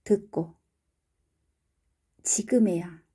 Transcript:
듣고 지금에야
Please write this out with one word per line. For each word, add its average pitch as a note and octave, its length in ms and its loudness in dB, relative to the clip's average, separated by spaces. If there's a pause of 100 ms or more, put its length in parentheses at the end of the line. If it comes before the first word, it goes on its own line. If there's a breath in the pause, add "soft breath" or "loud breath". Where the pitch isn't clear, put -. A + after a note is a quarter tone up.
듣고 E3 540 -2 (1700)
지금에야 F3+ 800 0 (120)